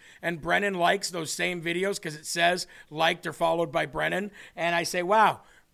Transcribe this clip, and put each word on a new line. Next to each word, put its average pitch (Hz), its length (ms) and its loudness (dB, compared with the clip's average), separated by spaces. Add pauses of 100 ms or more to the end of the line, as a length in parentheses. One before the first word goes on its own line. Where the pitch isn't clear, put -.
(220)
and 170 180 -4
Brennan 180 320 2
likes 180 380 0
those 165 200 -6
same 180 300 -4
videos 175 400 -2
'cause 156 140 -8
it 156 100 -16
says 175 420 2 (220)
liked 165 380 0
or 156 80 -6
followed 165 360 0
by 156 140 0
Brennan. 165 460 -4 (260)
And 170 180 0
I 170 100 0
say, 180 180 -2
"Wow, 190 400 4 (320)